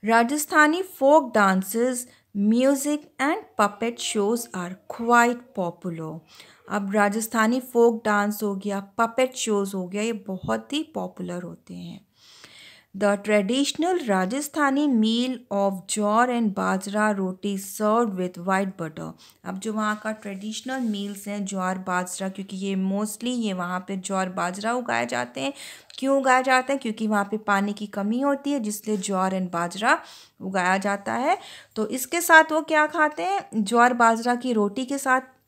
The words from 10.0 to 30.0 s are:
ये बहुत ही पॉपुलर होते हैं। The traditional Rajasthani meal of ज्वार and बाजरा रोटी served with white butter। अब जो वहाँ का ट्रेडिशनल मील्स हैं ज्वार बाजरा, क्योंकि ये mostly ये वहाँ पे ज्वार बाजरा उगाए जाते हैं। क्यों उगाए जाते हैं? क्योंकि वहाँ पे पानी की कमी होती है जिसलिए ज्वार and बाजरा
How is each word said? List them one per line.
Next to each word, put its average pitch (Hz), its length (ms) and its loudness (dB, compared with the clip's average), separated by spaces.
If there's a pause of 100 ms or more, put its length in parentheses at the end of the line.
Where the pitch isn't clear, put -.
ये 233 100 -2
बहुत 220 600 -6
ही 302 100 -2
पॉपुलर 185 600 -8
होते 170 320 -16
हैं। - 320 -16 (880)
The 202 220 2
traditional 254 920 0
Rajasthani 269 800 0
meal 226 420 2 (220)
of 196 280 0 (100)
ज्वार 214 380 2
and 233 280 0
बाजरा 190 540 0
रोटी 196 480 -4
served 214 520 0
with 180 220 -4
white 190 480 -2
butter। 160 320 -8 (320)
अब 185 140 -8
जो 214 140 -6
वहाँ 214 320 -2
का 220 80 -4
ट्रेडिशनल 220 680 -8
मील्स 202 480 -6
हैं 202 160 -6
ज्वार 185 340 -4
बाजरा, 185 500 -4
क्योंकि 190 280 -10
ये 196 180 -4
mostly 196 500 -2
ये 233 280 -2
वहाँ 180 280 -4
पे 196 160 -8
ज्वार 190 320 -2
बाजरा 185 440 -4
उगाए 170 340 -2
जाते 123 340 -4
हैं। 139 120 -4 (460)
क्यों 269 200 2
उगाए 262 240 4
जाते 254 300 2
हैं? 269 100 -2
क्योंकि 220 240 -4
वहाँ 208 180 2
पे 202 120 -6
पानी 202 360 0
की 208 140 -10
कमी 208 340 -4
होती 285 320 0
है 277 80 -2
जिसलिए 214 360 -4
ज्वार 190 340 0
and 185 220 -4
बाजरा 185 500 0 (380)